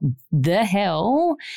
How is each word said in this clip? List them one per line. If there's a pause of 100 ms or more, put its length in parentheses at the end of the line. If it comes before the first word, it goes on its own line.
(320)
the
hell (200)